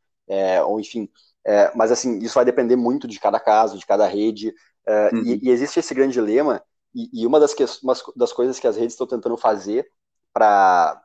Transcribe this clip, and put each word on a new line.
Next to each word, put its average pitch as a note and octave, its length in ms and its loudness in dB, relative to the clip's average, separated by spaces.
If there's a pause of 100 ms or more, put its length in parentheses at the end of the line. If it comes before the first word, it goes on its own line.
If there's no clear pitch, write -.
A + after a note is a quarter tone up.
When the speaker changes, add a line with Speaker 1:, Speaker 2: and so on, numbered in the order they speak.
(280)
Speaker 1:
é, F#2 360 0
ou G2+ 160 -2
enfim. G#2+ 300 -10 (360)
É, G#2 300 4
mas A2+ 160 2
assim, A#2+ 280 -2
isso A2 160 -8
vai B2 100 4
depender B2 300 2
muito B2 320 -2
de G#2+ 120 -16
cada G#2+ 200 0
caso, G#2+ 380 2
de - 80 -20
cada G2+ 220 2
rede, G#2 460 -4 (340)
é, G#2+ 260 2
Speaker 2:
Uhum. A#2 300 -2
Speaker 1:
e, B2+ 40 -2
e B2+ 40 6
existe C3 280 0
esse D#3 140 -4
grande C3 200 0
dilema, A#2 500 0 (320)
e, A#2 260 -10
e A#2 60 0
uma D3 120 4
das D3 140 4
que-, C3+ 120 0 (180)
umas C3 180 -2
co-, - 140 -18
das A#2+ 180 -2
coisas B2 260 -2
que C3 80 -2
as G#2 100 0
redes A#2 160 -4
estão B2+ 120 -8
tentando A#2 320 -6
fazer G#2+ 500 -2 (460)
pra, F#2+ 720 4